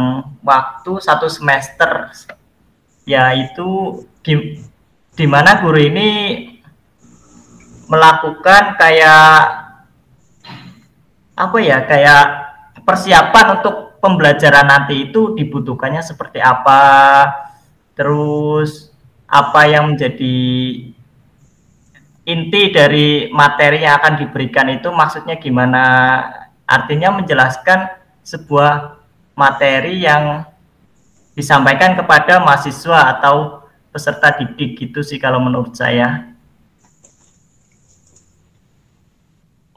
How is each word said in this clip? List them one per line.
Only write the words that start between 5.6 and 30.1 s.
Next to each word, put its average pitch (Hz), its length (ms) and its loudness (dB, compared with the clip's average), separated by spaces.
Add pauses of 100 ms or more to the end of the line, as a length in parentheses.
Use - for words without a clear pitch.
guru 160 160 0
ini 165 320 0 (1800)
melakukan 160 880 2
kayak, 160 640 6 (2000)
apa 190 240 -4
ya, 135 240 0
kayak 143 400 6 (560)
persiapan 185 800 2
untuk - 400 -8
pembelajaran 147 640 2
nanti 139 480 0
itu 220 240 -2
dibutuhkannya 139 640 -6
seperti - 400 -12
apa, 135 400 4 (1120)
terus 151 960 -4 (320)
apa 147 480 2
yang 151 240 0
menjadi 127 420 -6 (1900)
inti 170 360 -2 (120)
dari 147 560 2
materi 147 560 0
yang 147 160 2
akan 151 160 0
diberikan 135 480 -4
itu 135 240 -6
maksudnya 160 480 -4
gimana. 127 460 0 (840)
Artinya 151 480 0
menjelaskan 175 800 -2 (320)
sebuah 147 720 -2 (400)
materi 139 640 -2
yang 151 400 -2 (880)